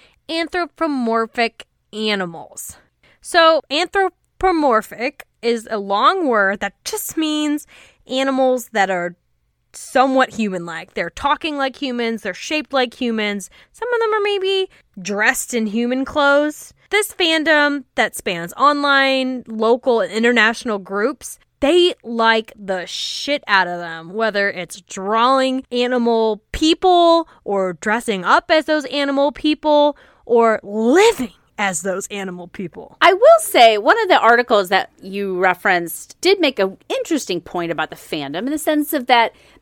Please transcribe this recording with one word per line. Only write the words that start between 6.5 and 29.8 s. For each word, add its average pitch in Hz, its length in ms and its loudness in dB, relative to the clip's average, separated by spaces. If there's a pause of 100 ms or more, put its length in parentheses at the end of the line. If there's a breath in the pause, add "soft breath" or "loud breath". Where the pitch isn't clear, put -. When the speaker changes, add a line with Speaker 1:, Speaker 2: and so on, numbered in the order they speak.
Speaker 1:
that 202 140 -6 (100)
just - 340 -8
means 302 480 -2 (440 soft breath)
animals 262 640 0
that 196 160 0
are 175 260 -4 (580)
somewhat 262 600 0
human-like. 175 600 -8
They're 175 180 -4
talking 294 460 -4
like 269 240 -4
humans. 240 420 -4
They're 190 100 -6
shaped 302 400 -6
like 247 260 -2
humans. 214 500 -4 (220 soft breath)
Some 480 220 -6
of 466 80 0
them 440 120 0
are 427 100 0
maybe 392 460 -2 (320 soft breath)
dressed 208 520 -2
in 220 140 -2
human 240 380 -4
clothes. 294 680 0 (160)
This 403 240 -2
fandom 302 720 0 (120)
that 226 200 -2
spans 170 380 -6
online, 269 960 2
local, 226 540 0
and 175 100 -4
international 226 680 0
groups, 202 580 -6 (220)
they 349 340 4 (100)
like 226 540 0
the 185 300 -6
shit - 600 -6
out 190 200 2
of 175 120 -6
them, 165 340 -12
whether 202 360 0
it's 175 320 -10
drawing 254 920 0
animal 233 720 0 (100)
people 339 800 4 (140 soft breath)
or 190 300 -2
dressing 208 520 -4
up 269 240 2
as 311 160 2
those 302 200 -2
animal 277 460 -2
people 294 640 2 (300 soft breath)